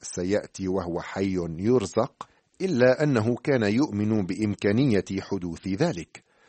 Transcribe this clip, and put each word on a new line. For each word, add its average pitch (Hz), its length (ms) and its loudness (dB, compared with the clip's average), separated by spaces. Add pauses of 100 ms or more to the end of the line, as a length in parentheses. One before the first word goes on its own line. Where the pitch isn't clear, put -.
سيأتي 95 640 -4
وهو 87 340 -2
حي 98 320 -2 (260)
يرزق، 113 680 0 (340)
إلا 131 420 4
أنه 120 320 2
كان 131 280 0
يؤمن 107 600 0
بإمكانية 104 800 2 (160)
حدوث 90 460 -6
ذلك. 95 560 -4 (260)